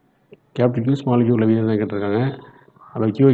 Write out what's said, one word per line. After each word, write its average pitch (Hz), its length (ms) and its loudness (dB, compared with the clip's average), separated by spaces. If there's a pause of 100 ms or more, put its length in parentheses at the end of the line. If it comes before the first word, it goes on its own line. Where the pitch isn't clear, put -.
(580)
கேப்பிட்டல் 123 300 0
Q, 139 160 0
ஸ்மால் 120 240 2
Q 120 100 2
உள்ள 110 140 0
விகிதம் 113 200 0
தான் 107 120 -2
கேட்டிருக்காங்க. 101 380 -4 (720)
அப்போ 113 120 -4 (120)
Q-வை 135 160 6